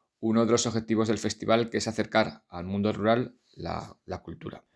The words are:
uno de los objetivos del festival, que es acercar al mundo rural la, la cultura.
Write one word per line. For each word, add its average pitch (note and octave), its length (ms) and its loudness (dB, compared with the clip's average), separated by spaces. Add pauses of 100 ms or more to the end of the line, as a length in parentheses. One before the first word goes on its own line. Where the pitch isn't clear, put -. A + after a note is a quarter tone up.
(200)
uno A2+ 260 2
de A2 60 2
los A#2+ 140 4
objetivos A2 420 0
del G#2 100 2
festival, A2+ 500 0
que G#2+ 100 -2
es G#2+ 100 -4
acercar G#2+ 600 0
al F2 160 -10
mundo G2+ 280 0
rural A2 420 0 (200)
la, E2+ 500 -8
la F2+ 140 -10
cultura. - 440 -14 (140)